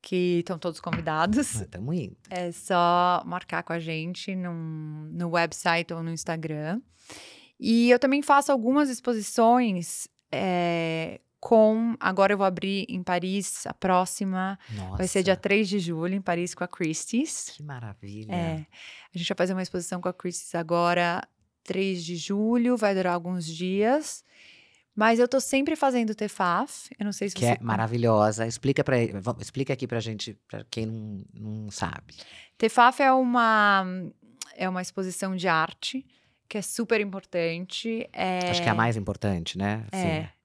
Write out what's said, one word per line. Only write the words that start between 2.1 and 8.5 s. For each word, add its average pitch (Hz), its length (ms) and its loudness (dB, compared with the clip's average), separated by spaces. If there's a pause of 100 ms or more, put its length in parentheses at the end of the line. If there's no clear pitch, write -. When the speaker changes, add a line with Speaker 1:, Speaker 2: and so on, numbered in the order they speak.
Speaker 1:
É 180 220 -4
só 175 720 4
marcar 170 360 -6
com - 100 -6
a 170 80 -2
gente 165 560 -6
num, 160 760 -8
no 170 180 -4
website 170 640 0
ou 165 100 -6
no 165 80 -4
Instagram. 160 720 -6 (800)
E 233 320 4
eu 247 80 8
também 277 240 2
faço 285 300 4